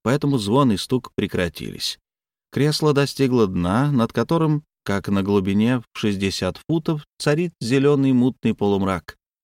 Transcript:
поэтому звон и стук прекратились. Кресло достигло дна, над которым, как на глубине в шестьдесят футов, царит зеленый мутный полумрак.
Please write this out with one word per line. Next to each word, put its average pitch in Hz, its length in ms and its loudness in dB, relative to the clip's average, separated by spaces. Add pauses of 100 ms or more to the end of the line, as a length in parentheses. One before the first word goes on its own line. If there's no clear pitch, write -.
поэтому 139 360 0
звон 113 340 2
и 95 40 0
стук - 380 -4
прекратились. 85 840 -6 (540)
Кресло 147 400 2
достигло 131 540 2
дна, 92 440 0
над 117 220 0
которым, 156 520 0 (200)
как 98 240 -4
на 98 160 0
глубине 101 560 0
в - 180 -16
шестьдесят 98 720 -2
футов, 160 360 -2 (140)
царит 160 420 0
зеленый 135 520 2
мутный 123 420 2
полумрак. 98 600 -2 (280)